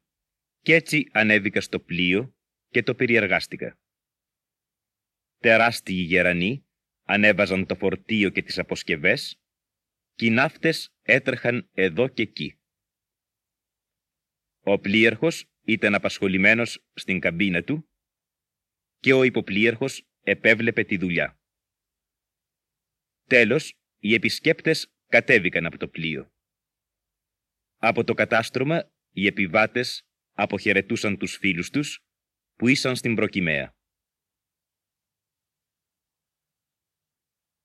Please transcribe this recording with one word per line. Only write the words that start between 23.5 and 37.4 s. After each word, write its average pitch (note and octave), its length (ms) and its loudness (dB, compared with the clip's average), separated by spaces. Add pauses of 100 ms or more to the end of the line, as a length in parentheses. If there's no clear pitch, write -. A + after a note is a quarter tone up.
οι G#2+ 140 0
επισκέπτες - 800 -2 (140)
κατέβηκαν F#2 580 2
από D#2+ 120 -8
το D#2 100 -8
πλοίο. D#2+ 460 -10 (1400)
Από A#2 260 0
το A2+ 100 -2
κατάστρωμα, B2 800 -2 (200)
οι F#2+ 160 -2
επιβάτες G#2+ 800 -2 (260)
αποχαιρετούσαν G2+ 840 -2
τους F#2+ 200 -8
φίλους F2 320 -4
τους - 340 -6 (520)
που A2+ 120 -2
ήσαν B2+ 280 0
στην A#2 200 -2
προκυμαία. E2+ 600 -2 (4000)